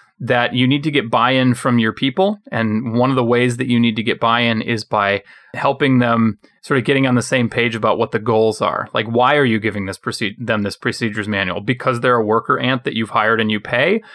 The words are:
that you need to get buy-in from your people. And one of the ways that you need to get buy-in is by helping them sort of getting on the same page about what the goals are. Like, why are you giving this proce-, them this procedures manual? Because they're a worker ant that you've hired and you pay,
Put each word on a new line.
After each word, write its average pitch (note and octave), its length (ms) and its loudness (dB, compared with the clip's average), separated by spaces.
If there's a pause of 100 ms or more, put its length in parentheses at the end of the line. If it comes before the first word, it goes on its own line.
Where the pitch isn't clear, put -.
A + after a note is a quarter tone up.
(200)
that A#2+ 340 0
you B2+ 140 2
need C#3+ 160 2
to D#3 80 -2
get B2 180 0
buy-in B2+ 460 2
from A#2+ 240 0
your A2 120 2
people. F#3+ 460 -2 (140)
And A2+ 420 -2
one B2 160 2
of C3+ 60 0
the B2+ 80 0
ways A#2+ 340 2
that B2+ 80 -4
you A#2+ 140 2
need A#2 160 2
to A2+ 80 -4
get A2 160 -2
buy-in A#2 420 0
is A2+ 220 -4
by G2+ 400 0 (320)
helping C3+ 420 0
them A#2 400 2 (240)
sort C#3+ 160 -2
of A#2+ 60 0
getting C3+ 240 2
on B2+ 80 2
the A#2 80 2
same B2 260 0
page A#2 260 -2
about G#2+ 220 0
what A2 140 -2
the A2+ 80 -2
goals A2 420 2
are. - 320 -2
Like, A2 140 -2
why B2 280 4
are C#3+ 100 4
you A2 140 2
giving G2+ 280 -4
this G2 100 -8
proce-, G#2 400 -6
them A2+ 240 -2
this G2+ 160 -4
procedures A2 500 -4
manual? F#2+ 320 -2
Because B2 420 -2
they're B2 160 2
a A2+ 60 2
worker A2+ 360 0
ant B2+ 240 -2
that - 100 -4
you've A2 160 -4
hired A2 320 0
and G#2+ 80 0
you G#2+ 100 0
pay, D#3+ 440 0 (120)